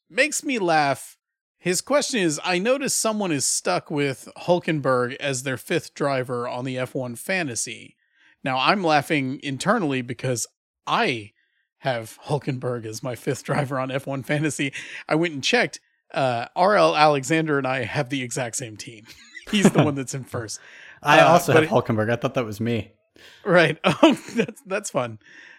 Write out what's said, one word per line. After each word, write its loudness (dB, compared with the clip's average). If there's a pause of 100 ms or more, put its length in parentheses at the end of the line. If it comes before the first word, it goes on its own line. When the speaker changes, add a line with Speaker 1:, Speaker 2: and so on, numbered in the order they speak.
(100)
Speaker 1:
makes -2
me -2
laugh. 0 (420)
His -2
question 0
is, 0
"I -2
noticed 0
someone -2
is -2
stuck -2
with -4 (100)
Hulkenberg 0
as -4
their -4
fifth -4
driver -2
on -6
the -4
F -6
one -6
fantasy." -6 (460)
Now, -2
I'm 4
laughing 0
internally -2
because -6 (400)
I -2 (460)
have -6 (100)
Hulkenberg -4
as -12
my -6
fifth -6
driver -2
on -4
F -6
one -6
fantasy. -2 (340)
I 0
went 0
and -8
checked. 0 (340)
Uh, 0 (100)
R 4
L 6
Alexander 4
and -2
I -2
have -4
the -4
exact -6
same -10
team. -18 (220)
<laughs> -20
He's 6
the 2
one 0
that's -8
in -10
first. -10 (220)
Speaker 2:
<laughs> -20
I 6
Speaker 1:
Uh, 10
Speaker 2:
also 4
Speaker 1:
but 8
Speaker 2:
have -8
Hulkenberg. 2
I 2
thought -4
that -2
was -10
me. -4 (520)
Speaker 1:
Right. 4
<laughs> -10
Oh, 6 (160)
that's, -4
that's -6
fun. -4 (400)